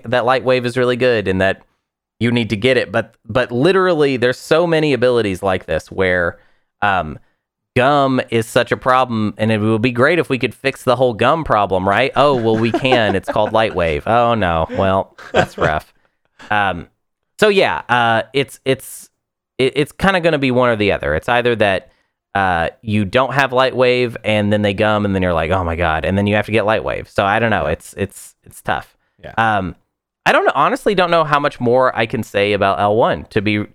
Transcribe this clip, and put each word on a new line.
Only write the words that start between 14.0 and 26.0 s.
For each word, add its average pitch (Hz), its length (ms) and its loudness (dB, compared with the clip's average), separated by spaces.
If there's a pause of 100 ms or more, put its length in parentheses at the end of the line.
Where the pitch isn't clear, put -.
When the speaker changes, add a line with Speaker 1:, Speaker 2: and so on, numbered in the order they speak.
Speaker 1:
Oh, 117 260 2
no. 85 380 0
Well, 98 440 -2 (160)
that's - 280 -2
rough. 78 340 -4 (560)
Um, 95 380 -2 (520)
so, 214 100 4
yeah, 147 400 2
uh, 117 340 2 (100)
it's, 135 320 -4
it's, - 440 -6 (480)
it, 127 180 0
it's 139 160 -2
kinda 190 300 -2
gonna 156 180 0
be 135 120 0
one 123 180 2
or 117 60 0
the 104 160 2
other. 73 240 -2
It's 80 140 -4
either 120 280 0
that, 101 340 0 (420)
uh, 90 360 0 (120)
you 104 240 -2
don't 123 280 0
have 135 200 0
Light 127 220 0
Wave, 123 480 0
and 104 280 0
then 104 100 2
they 104 120 0
gum, 107 320 0
and 98 100 -2
then 92 60 0
you're 90 120 0
like, 80 180 -2
"Oh, 95 120 -2
my 82 140 -4
God." 80 260 -2